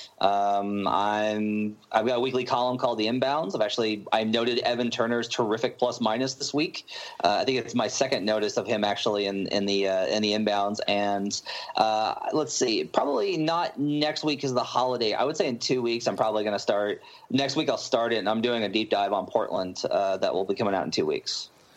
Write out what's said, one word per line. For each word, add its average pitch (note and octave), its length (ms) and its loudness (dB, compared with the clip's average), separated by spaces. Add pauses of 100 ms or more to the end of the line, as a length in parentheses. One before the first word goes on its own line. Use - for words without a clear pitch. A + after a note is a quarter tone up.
(220)
Um, G2+ 680 2
I'm, G#2+ 920 0 (140)
I've A2 160 2
got B2 100 2
a - 20 0
weekly B2+ 260 0
column B2+ 340 0
called A#2+ 180 0
The G#2+ 80 0
Inbounds. C3+ 480 0
I've A#2 80 -4
actually, G#2+ 500 0
I A2 120 2
noted A#2 360 2
Evan A#2+ 300 0
Turner's A#2 380 0
terrific A#2 500 0
plus B2 240 0
minus A#2+ 320 0
this - 180 -6
week. - 340 -2 (380)
Uh, G2+ 180 4
I G#2 40 -2
think B2+ 180 0
it's - 120 -10
my A2+ 120 2
second A#2 380 -2
notice G#2+ 320 0
of G#2+ 80 0
him G#2 180 0
actually G#2 440 0
in, G2 220 -2
in G2+ 180 0
the, G2 200 2
uh, F#2+ 200 2
in G#2+ 160 2
the G#2+ 80 2
Inbounds. G#2 560 0
And, G2+ 520 0 (360)
uh, A2 400 2 (180)
let's D3+ 220 0
see, A2+ 300 2
probably G#3+ 520 0
not E3 420 -2
next D3 440 0
week D3 180 -2
'cause C#3 80 -2
of B2+ 60 -2
the A#2+ 80 2
holiday. B2 500 0
I A#2+ 120 0
would D3+ 120 -2
say F3 100 2
in A#2+ 120 -2
two B2+ 240 0
weeks A#2 240 0
I'm G2+ 100 0
probably G#2+ 260 2
gonna G#2 140 0
start. G#2 460 0 (260)
Next C3+ 260 0
week D#3 140 0
I'll A2+ 80 0
start A#2 340 0
it, A2+ 60 2
and G2 100 -2
I'm A2 140 2
doing A#2 220 0
a G2+ 60 -2
deep G#2+ 200 0
dive G2+ 220 2
on F#2+ 140 0
Portland, F#2 680 -2
uh, G2 260 2
that F2+ 160 0
will F#2+ 120 0
be G2 100 0
coming G#2 180 0
out F2+ 120 0
in - 60 -4
two E2+ 140 0
weeks. - 440 -4 (280)